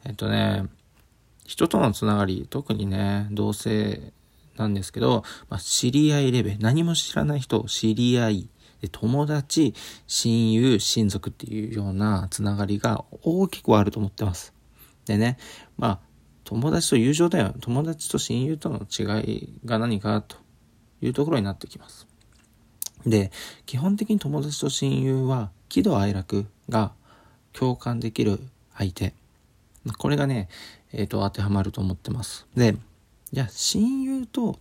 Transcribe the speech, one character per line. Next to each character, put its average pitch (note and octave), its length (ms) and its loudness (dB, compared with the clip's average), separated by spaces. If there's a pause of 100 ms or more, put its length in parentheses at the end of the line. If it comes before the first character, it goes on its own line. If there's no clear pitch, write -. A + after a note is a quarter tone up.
え - 80 -10
っ - 20 -8
と G#2 160 -4
ね、 G#2 360 0 (800)
人 - 220 0
と G3+ 120 2
の C3 120 4
つ G#2 140 -2
な G#2 100 4
が G2+ 100 2
り、 F#2 240 -4
特 - 240 -4
に G#2 120 -2
ね、 G2+ 460 0
同 G#2 220 0
性 G#2+ 600 -2 (440)
な A2 100 -2
ん G#2 60 0
で G2 100 -2
す - 100 -12
け G2+ 60 -6
ど、 A#2+ 240 2 (260)
ま - 80 -4
あ、 - 20 -4
知 - 320 0
り D3+ 220 6
合 C#3+ 60 4
い C3+ 120 4
レ A#2+ 120 4
ベ G2+ 80 0
ル、 G#2 80 -4
何 B2+ 240 4
も E3+ 100 2
知 - 220 -2
ら C#3 100 0
な D3 100 0
い C#3 40 0
人、 A2 240 0
知 A2 320 0
り B2 240 4
合 A2+ 100 2
い、 G2+ 200 -2 (320)
で、 G2+ 60 -6
友 C#3 380 0
達、 D3+ 480 2 (340)
親 A2+ 460 2
友、 A#2 260 6
親 G#2+ 300 2
族 G2+ 220 -4
っ - 20 -12
て - 140 -14
い A2 240 -6
う - 20 -10
よ G2+ 160 -4
う F#2+ 40 -2
な G2 360 0
つ - 120 -6
な G2+ 140 0
が G2+ 100 0
り G2+ 140 0
が - 240 0 (200)
大 F3+ 260 2
き - 120 -14
く A2+ 160 4
あ G2+ 60 8
る G2+ 80 0
と - 80 -4
思 G#2 80 0
っ - 40 -6
て - 120 -6
ま F#2+ 100 0
す。 - 200 -14 (520)
で G#2 120 2
ね、 B2 200 2 (400)
ま - 100 0
あ、 G2 120 0 (460)
友 B2 260 -2
達 E3+ 200 2
と - 40 4
友 B2 180 6
情 E3+ 160 4
だ E3+ 100 2
よ。 G#2 200 2
友 B2+ 240 -2
達 D#3+ 260 -6
と - 80 -2
親 B2 260 -2
友 D3+ 140 -2
と - 120 -6
の G#2+ 180 -6
違 G#2 320 -2 (100)
い - 240 -8 (120)
が A#2 140 0
何 A2+ 200 0
か G#2+ 220 -2
と - 160 -16 (640)
い B2 80 -2
う B2+ 40 -2
と C#3+ 120 0
こ D#3+ 60 -2
ろ D3 80 2
に G2+ 40 0
な G2 80 -4
っ F#2 60 -8
て - 100 -16
き - 100 -18
ま - 120 -20
す。 - 180 -20 (1000)
で、 G#2 260 4 (340)
基 - 120 -4
本 F#3+ 200 2
的 A3 140 -2
に G#3 80 4
友 C#3+ 220 -4
達 D3 200 -6
と D3 80 0
親 C3+ 320 0
友 C3 240 2
は B2+ 260 -2 (160)
喜 - 160 2
怒 E3 160 4
哀 G2 140 2
楽 G2+ 340 -4 (220)
が G#2 240 0 (580)
共 B2+ 240 -2
感 A#2+ 240 -4
で A2+ 120 -4
き A#2+ 120 0
る G2+ 160 2 (340)
相 F#2+ 200 -2
手。 - 200 -4 (840)
こ - 120 -2
れ D3 60 2
が C#3+ 100 2
ね、 A#2+ 220 0 (440)
え A2+ 120 -4
ー G2+ 40 -4
と、 G#2 120 -2
当 G2+ 100 0
て - 120 -6
は G2+ 80 0
ま G2 120 2
る G2 100 -2
と G#2+ 100 -6
思 F#2+ 140 0
っ - 20 -10
て - 140 -8
ま A#2+ 120 -4
す。 - 320 -14
で、 A#2 200 4 (580)
じ C3+ 80 -2
ゃ - 20 2
あ G#2 60 -4
親 B3+ 520 0
友 C4 240 -4
と - 360 -4